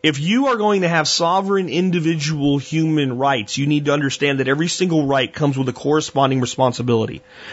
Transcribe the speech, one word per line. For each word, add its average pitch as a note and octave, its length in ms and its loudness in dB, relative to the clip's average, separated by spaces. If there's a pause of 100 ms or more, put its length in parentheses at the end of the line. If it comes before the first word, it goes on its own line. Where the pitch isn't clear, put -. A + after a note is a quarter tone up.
If D3+ 160 0
you G#3+ 280 0
are B3+ 100 0
going G#3 240 0
to F3 80 0
have D#3+ 180 0
sovereign F#3+ 640 0
individual D#3 880 0
human D3+ 640 0
rights, C3 400 -2
you C#3 80 0
need D3 180 0
to C#3+ 80 2
understand C#3+ 480 0
that B2+ 80 0
every D3+ 200 0
single E3 380 0
right C3+ 240 0
comes C#3+ 280 0
with B2+ 100 0
a A#2+ 60 -4
corresponding C#3 680 0
responsibility. B2 800 0 (320)